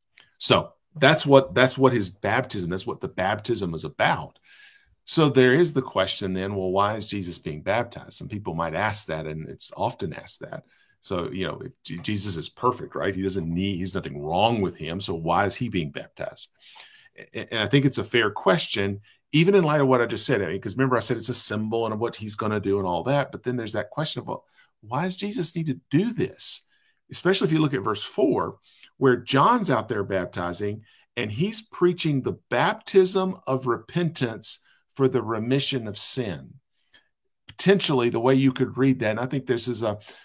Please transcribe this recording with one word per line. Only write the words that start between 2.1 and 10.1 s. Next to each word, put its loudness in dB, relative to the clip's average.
baptism, -4
that's -6
what -8
the -6
baptism -2
is -6
about. -2
So 4
there 8
is 4
the 0
question -2
then, -4
well, -2
why 2
is -8
Jesus -6
being -10
baptized? -4
Some -8
people -8
might -4
ask -2
that, -6
and -10
it's -10
often -6